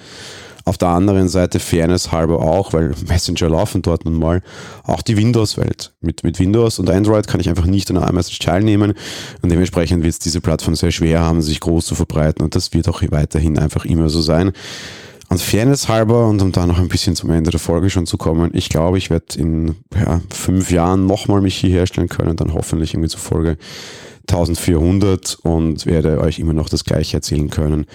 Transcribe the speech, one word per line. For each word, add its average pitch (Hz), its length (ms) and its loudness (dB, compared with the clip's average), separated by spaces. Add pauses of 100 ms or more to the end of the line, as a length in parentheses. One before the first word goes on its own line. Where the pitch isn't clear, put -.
(640)
auf - 140 -2
der 90 120 2
anderen 95 380 4
Seite 90 300 0
fairness 90 540 0
halber 82 280 0
auch, 85 320 0
weil 80 220 0 (140)
Messenger 85 400 0
laufen 87 340 0
dort 82 220 0
nun 82 160 -2
mal, 85 220 0 (420)
auch - 180 -2
die 113 140 0
Windows-Welt. - 840 0
Mit, 82 220 -4
mit 80 160 -2
Windows 107 400 2
und 92 100 -2
Android 104 380 2
kann - 140 0
ich 90 80 0
einfach 85 180 0
nicht 95 240 0
an 90 60 2
der 87 120 0
iMessage 87 300 -2
teilnehmen 104 540 2 (500)
und 87 80 2
dementsprechend 87 540 2
wird's 82 160 -2
diese 85 200 -2
Plattform 80 360 0
sehr 85 160 0
schwer 82 300 2
haben, 82 200 2
sich 76 160 -2
groß 82 260 0
zu 73 120 -6
verbreiten 78 480 0
und 78 100 -2
das - 200 -2
wird 82 140 0
auch 85 220 -2
weiterhin 76 480 0
einfach 76 260 0
immer 82 240 2
so 78 120 0
sein. 82 320 2 (800)
Und 85 80 0
fairness 127 480 0
halber 113 400 4
und 104 140 2
um 95 100 2
da 87 140 2
noch 87 120 2
ein 90 100 2
bisschen - 280 0
zum - 140 -2
Ende 82 200 2
der 85 80 0
Folge 85 300 0
schon 90 160 0
zu - 140 -4
kommen, 82 340 0
ich - 160 -2
glaube, 87 300 2
ich - 100 -4
werd - 260 -2
in, 80 420 -2 (180)
ja, 85 260 0 (100)
fünf 92 400 -2
Jahren 90 360 2
nochmal 101 340 2
mich 95 160 0
hierher 92 300 2
stellen 87 240 -2
können, 82 260 -2
dann 82 160 -2
hoffentlich 80 400 -2
irgendwie 80 160 -2
zur - 120 -12
Folge 82 360 -2 (680)
tausendvierhundert 87 1160 0
und 82 440 0
werde 78 340 2
euch 80 180 0
immer 80 140 -2
noch 78 160 -2
das - 160 -4
Gleiche 78 320 -2
erzählen 73 340 -2
können. 76 440 -2